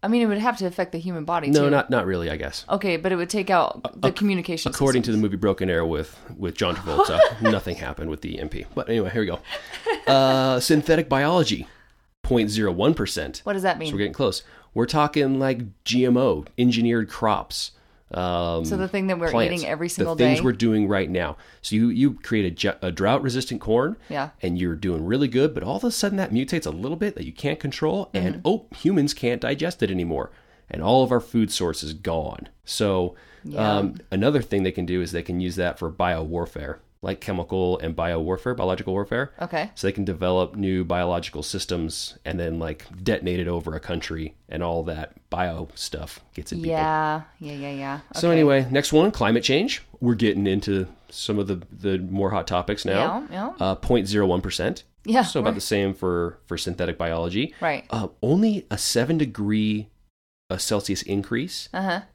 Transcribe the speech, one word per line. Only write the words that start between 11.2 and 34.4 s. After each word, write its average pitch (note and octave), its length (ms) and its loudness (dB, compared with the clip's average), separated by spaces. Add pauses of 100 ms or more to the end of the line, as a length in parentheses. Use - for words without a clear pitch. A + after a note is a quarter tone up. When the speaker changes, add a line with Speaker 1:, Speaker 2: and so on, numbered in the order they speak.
Speaker 2:
point A2+ 280 2
zero G#2 220 2
one G#2+ 220 4
percent. E2+ 500 -4
Speaker 1:
What G#3 100 -4
does G3 80 -4
that F#3 160 0
mean? D#3+ 100 -6
Speaker 2:
So D3 60 -6
we're G3 40 -2
getting - 140 0
close. A2 300 0 (320)
We're A2+ 120 2
talking, D3 540 2
like, B2 440 -2
G B2 220 4
M B2 100 6
O, G2 280 2 (140)
engineered A#2 500 4
crops. - 640 -2 (400)
Um, F2 520 0
Speaker 1:
So B2 140 -2
the F#3+ 100 -2
thing F#3+ 200 -2
that F3+ 100 0
we're E3+ 120 -2
Speaker 2:
plants, A#2 240 2
Speaker 1:
eating E3+ 140 -4
every D#3 220 -4
single F3 240 0
Speaker 2:
the D3+ 100 4
things C3 140 6
Speaker 1:
day? A#2+ 60 0
Speaker 2:
we're B2+ 80 4
doing A2 360 4
right F#2+ 220 2
now. F2 260 -2 (240)
So - 160 -2
you, A#2 120 6
you B2 260 4
create G#2 320 0
a F2 40 2
ju-, F#2+ 300 -2
a F2+ 100 -2
drought-resistant A#2+ 720 0
corn, C3 360 2 (120)
Speaker 1:
Yeah. D3 220 -6 (100)
Speaker 2:
and F2+ 180 0
you're F2 180 0
doing E2+ 280 -2
really B2+ 240 2
good, C#3 240 4
but - 100 -4
all B2+ 140 -4
of G3+ 80 -4
a A#3+ 60 2
sudden G3+ 260 -2
that F#3+ 160 -2
mutates C3 340 0
a D#2 40 -4
little A2 260 -6
bit G3+ 200 -4
that - 100 -10
you - 60 -12
can't D3 280 -4
control, D#3+ 540 -2
and, F#3 220 0
Speaker 1:
Mm-hmm. F3+ 100 -4
Speaker 2:
oh, G#3+ 280 0
humans D3 380 2
can't A#2+ 300 -2
digest D3 400 -2
it G2+ 80 0
anymore. E2+ 400 -2 (400)
And - 120 -6
all B2 220 6
of B2 80 0
our A#2+ 80 4
food A2+ 300 0
source E2+ 320 -2
is D2+ 100 -8
gone. D#2+ 560 -6 (160)
So, F#2 500 0 (300)
Speaker 1:
Yeah. G#2+ 340 0
Speaker 2:
um, - 180 0 (140)
another B2 300 2